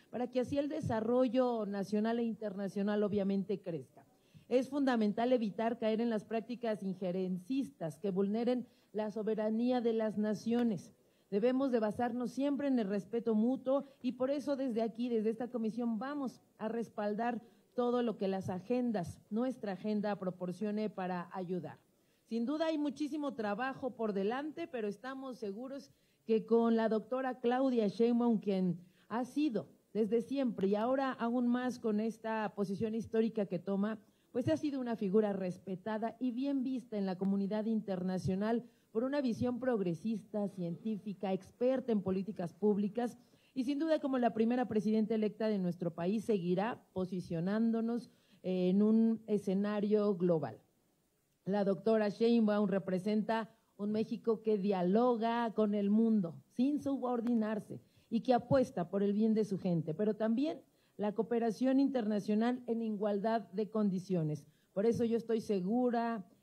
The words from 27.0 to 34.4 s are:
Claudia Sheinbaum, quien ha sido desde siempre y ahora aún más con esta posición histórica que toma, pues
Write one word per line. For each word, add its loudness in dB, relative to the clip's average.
Claudia 2
Sheinbaum, 4
quien 2
ha -4
sido 0
desde 2
siempre 0
y 4
ahora 0
aún 0
más 0
con 0
esta -2
posición -2
histórica 0
que -4
toma, -2
pues -2